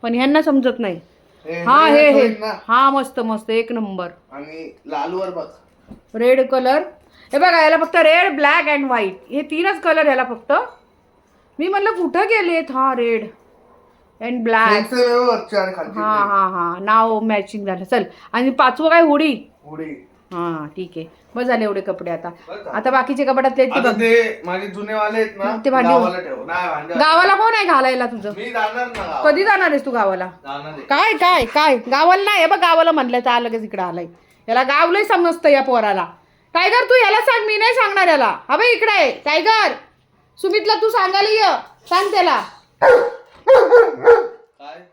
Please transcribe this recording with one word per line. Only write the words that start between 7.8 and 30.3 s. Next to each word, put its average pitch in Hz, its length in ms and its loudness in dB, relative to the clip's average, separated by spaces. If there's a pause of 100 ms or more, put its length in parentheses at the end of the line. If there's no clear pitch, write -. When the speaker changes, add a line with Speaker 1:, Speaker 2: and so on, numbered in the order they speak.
Speaker 1:
रेड, 330 460 4
black 302 340 2
and 277 160 -4
white 202 380 -6
हे 277 120 -4
तीनच 330 400 -4
कलर 320 240 2
याला 262 180 2
फक्त. 247 300 -4 (1040)
मी 330 80 -4
म्हणलं 403 240 -2
कुठं 339 280 -4
गेलेत? 349 520 -2
हा, 262 260 -2
रेड 233 260 -2 (960)
and 240 160 -6 (100)
black. 226 220 2
Speaker 2:
सेम 208 140 2
सेम 247 260 0
आहे 240 100 2
वरची 220 380 -2
आणि 185 180 -2
खालची 185 240 -10
Speaker 1:
हा, 214 180 -2
Speaker 2:
सेम. 202 120 0
Speaker 1:
हा, 196 180 0
हा, 175 320 -4
नाव 220 400 2
मॅचिंग 208 460 -4
झालं. 185 180 -6
चल, 233 200 0 (300)
आणि 247 160 0
पाचवं 262 400 2
काय? 339 120 6
हुडी. 294 420 2 (200)
Speaker 2:
हुडी. 151 440 -16 (260)
Speaker 1:
हा, 170 420 -8
ठीक 180 220 -12
आहे, 160 80 -12 (300)
बस 240 80 -6
झाले 233 200 0
एवढे 196 180 -4
कपडे 175 300 -8
आता. 170 180 -10
Speaker 2:
बस 170 260 -18
झालं. 208 140 -16
Speaker 1:
आता 220 200 -4
बाकीचे 262 360 -2
कपड्यातले 262 360 0
आहेत 254 120 2
ते 277 60 0
Speaker 2:
आता 240 120 0
Speaker 1:
बघ. 208 40 -2
Speaker 2:
ते 226 500 2
माझे 185 220 -8
जुने 208 260 -10
वाले 214 240 -2
आहेत 214 200 -2
ना, 208 280 -6
Speaker 1:
ते 269 40 2
भांडी 254 200 2
Speaker 2:
गावाला 180 300 2
ठेव. - 260 -10
नाही, 170 240 -6
भांडी 160 240 -8
Speaker 1:
गावाला 330 420 4
कोण 440 180 0
आहे 427 120 0
घालायला 262 400 0
तुझं? 208 320 -10
Speaker 2:
मी 233 120 -12
जाणार 226 260 -4
ना 247 80 -6
गावाला. 233 480 -2
Speaker 1:
कधी 339 120 2
जाणार 392 260 2
आहेस 285 160 -2
तू 269 60 -6
गावाला? 190 340 -2
Speaker 2:
जाणार 147 460 -14